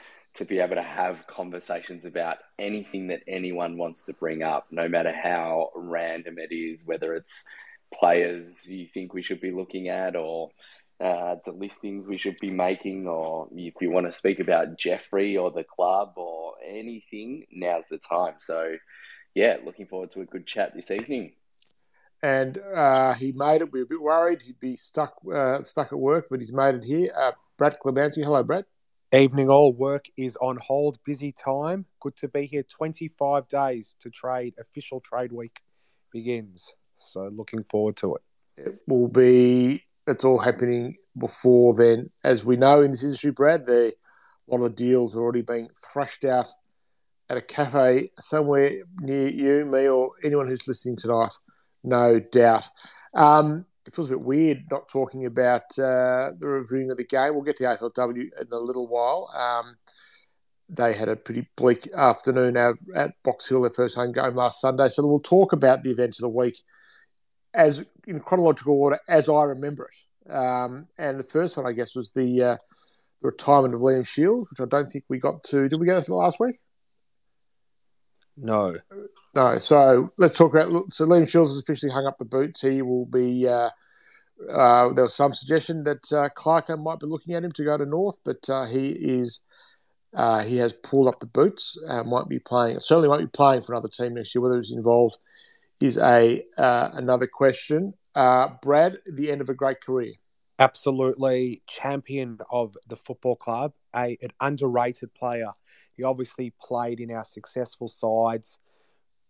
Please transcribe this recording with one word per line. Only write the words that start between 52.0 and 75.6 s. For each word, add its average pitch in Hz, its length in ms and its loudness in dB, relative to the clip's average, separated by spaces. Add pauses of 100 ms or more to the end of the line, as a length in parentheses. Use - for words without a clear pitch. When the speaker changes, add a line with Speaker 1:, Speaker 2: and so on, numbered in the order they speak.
Speaker 2:
doubt. 113 500 4 (460)
Um, 151 520 6 (180)
it - 120 -20
feels 147 140 -6
a - 20 -2
bit 131 80 -4
weird 139 500 2
not - 180 -6
talking 131 380 -4
about, 123 500 0
uh, 127 600 0
the 156 80 -10
reviewing 131 460 -4
of 123 40 -6
the 123 80 -8
game. 135 300 0
We'll 143 80 -4
get 143 140 -4
to 127 80 -6
the 123 60 0
A - 20 0
F 113 100 -6
L 117 80 -6
W 123 400 -6 (100)
in 123 120 -10
a 120 40 -8
little 123 300 -6
while. 120 500 -2
Um, 120 400 -6 (920)
they 120 260 0
had 107 140 -4
a 110 80 -2
pretty 120 400 -10
bleak 120 360 2
afternoon 127 640 2
at, 120 200 4 (180)
at 147 300 -2
Box - 240 -4
Hill, 131 140 2
their 120 100 0
first 123 240 -2
home 123 160 -4
game 127 240 -2
last 123 240 0
Sunday. 131 280 2
So 143 160 0
we'll 147 140 4
talk 190 340 4
about 135 300 4
the 131 80 -2
events 117 300 -2
of - 20 -8
the 123 60 -4
week 120 340 -2 (920)
as 151 320 2 (220)
in 160 140 -8
chronological 151 600 2
order 147 280 2
as 151 200 4
I 151 140 4
remember 139 480 -4
it. - 420 -20
Um, 127 540 -4 (100)
and 139 220 -6
the 135 60 -8
first - 320 -2
one, 131 100 -6
I 123 60 -4
guess, 117 240 -8
was 120 160 -10
the, 123 280 0
uh, 120 160 2 (640)
the 135 100 -2
retirement 135 440 4
of 117 60 -6
Liam 131 260 2
Shields, 202 420 0
which - 120 -14
I - 60 -4
don't 143 220 -2
think - 200 -12
we 131 100 -6
got 156 280 -4
to. 139 220 2